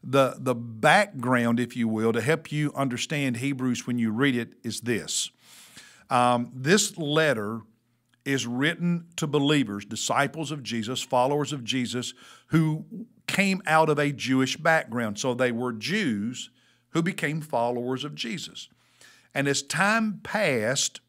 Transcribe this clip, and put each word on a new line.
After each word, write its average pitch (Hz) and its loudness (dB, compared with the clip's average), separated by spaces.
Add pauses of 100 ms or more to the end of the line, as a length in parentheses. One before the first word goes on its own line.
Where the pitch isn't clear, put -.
the, 131 4
the 127 -2
background, 120 2
if 120 -4
you 117 0
will, 110 2
to 113 0
help 156 0
you 147 0
understand 135 -2
Hebrews 127 -2
when 123 -2
you 113 2
read 123 2
it 117 -4
is 113 -6
this. 107 -2 (800)
Um, 123 4
this 156 2
letter 143 0 (640)
is 131 -2
written 170 0 (120)
to 160 -2
believers, 139 2
disciples 135 -2
of 147 -8
Jesus, 113 -4
followers 139 2
of 135 -8
Jesus, 120 -4 (320)
who 160 2 (440)
came 190 0
out 160 6
of 147 2
a 147 2
Jewish 131 0
background. 120 0
So 127 0
they 127 2
were 123 -4
Jews 120 -4 (400)
who 165 0
became 165 -2
followers 123 -2
of 151 -10
Jesus. - -10 (680)
And 139 0
as 139 0
time 208 0
passed 139 0